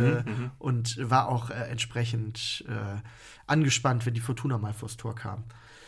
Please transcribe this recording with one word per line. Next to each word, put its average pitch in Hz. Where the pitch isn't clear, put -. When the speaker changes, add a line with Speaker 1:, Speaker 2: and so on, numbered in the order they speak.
Speaker 1:
äh, 120
Speaker 2:
mhm. 120
Speaker 1:
und 117
war 131
auch, 117
äh, 101
entsprechend, 117
äh, 104
angespannt, 135
wenn 123
die 113
Fortuna 123
mal 104
vors -
Tor -
kam. 110